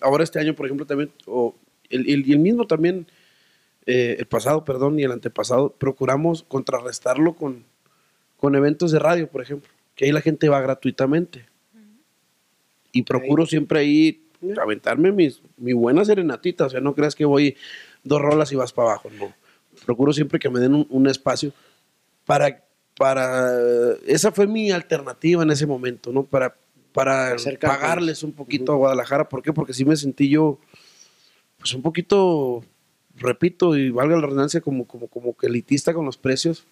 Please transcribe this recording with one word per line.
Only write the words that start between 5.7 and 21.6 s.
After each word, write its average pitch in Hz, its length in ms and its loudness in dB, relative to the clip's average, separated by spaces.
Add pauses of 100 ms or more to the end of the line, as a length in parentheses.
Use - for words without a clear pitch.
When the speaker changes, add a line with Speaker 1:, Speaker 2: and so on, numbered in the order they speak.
Speaker 1:
procuramos 135 720 -2
contrarrestarlo 131 920 -2
con, 127 280 -10 (720)
con 139 180 0
eventos 151 360 2
de 156 80 2
radio, 160 300 0
por 135 120 -10
ejemplo, 143 280 -14 (260)
que 135 100 0
ahí 143 60 2
la 151 100 0
gente 156 280 0
va 139 120 4
gratuitamente. 135 840 -2 (280)
Speaker 2:
Ujú. 220 100 -20 (1080)
Speaker 1:
Y 127 120 0
procuro 135 400 0
Speaker 3:
Ok. 156 60 -2
Speaker 1:
siempre 156 300 0
ahí 151 420 2 (200)
Speaker 3:
Ya. 196 200 -6
Speaker 1:
aventarme 151 500 0
mis, 170 300 0 (160)
mi 123 160 -4
buena 123 320 4
serenatita, 175 600 -2
o 135 40 -4
sea, 127 120 -8
no 139 140 -2
creas 147 200 -2
que 151 100 -2
voy 143 300 2 (480)
dos 143 180 0
rolas 147 300 2
y 139 40 -6
vas 127 180 -4
para 117 180 0
abajo, 104 260 -6
no. 101 160 -10 (520)
Procuro 127 280 0
siempre 151 260 -2
que 147 100 -4
me 123 100 -2
den 131 160 4
un, 147 140 0
un 131 180 2
espacio 135 440 -2 (760)